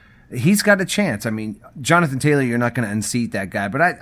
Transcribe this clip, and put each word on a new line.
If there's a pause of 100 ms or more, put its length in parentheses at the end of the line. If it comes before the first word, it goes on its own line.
(320)
he's
got
a
chance.
I
mean, (200)
Jonathan
Taylor,
you're
not
gonna
unseat
that
guy,
but
I,